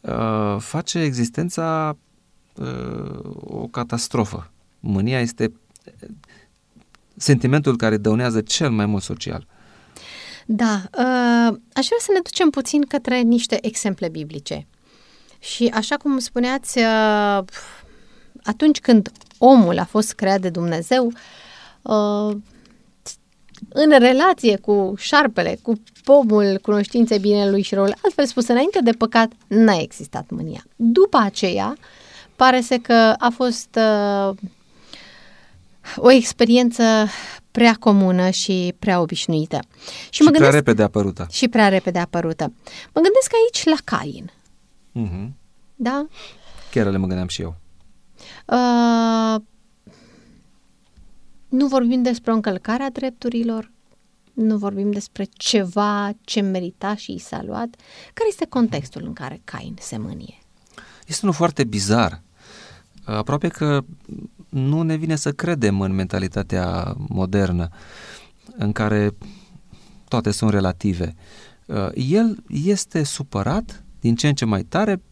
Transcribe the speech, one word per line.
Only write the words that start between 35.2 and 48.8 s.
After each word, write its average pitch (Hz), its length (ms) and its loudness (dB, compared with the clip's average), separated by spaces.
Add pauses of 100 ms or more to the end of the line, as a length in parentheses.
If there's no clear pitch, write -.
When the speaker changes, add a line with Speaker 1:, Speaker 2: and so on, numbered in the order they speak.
Speaker 2:
o 247 160 6
experiență 240 720 4 (680)
prea 233 220 6
comună 185 560 4
și 185 500 -2
prea 180 200 0
obișnuită. 160 600 -2 (500)
Și - 0 -
Speaker 1:
Și - 120 0
Speaker 2:
mă 302 80 8
Speaker 1:
prea 311 120 6
Speaker 2:
gândesc 143 240 6
Speaker 1:
repede 107 180 4
apărută. 98 480 -2
Speaker 2:
Și - 160 0
prea 226 220 4
repede 180 300 0
apărută. 165 440 -4 (500)
Mă 311 80 2
gândesc 427 300 4 (120)
aici 466 200 -2
la 320 200 4
Cain. - 480 -6 (600)
Speaker 1:
Mhm. 104 420 -6 (420)
Speaker 2:
Da? 277 320 -4 (640)
Speaker 1:
Chiar 110 160 0
le 98 100 0
mă 95 80 -2
gândeam 92 220 -4
și - 140 -10
eu. 85 140 -10 (920)
Speaker 2:
Uh, 233 960 2 (2000)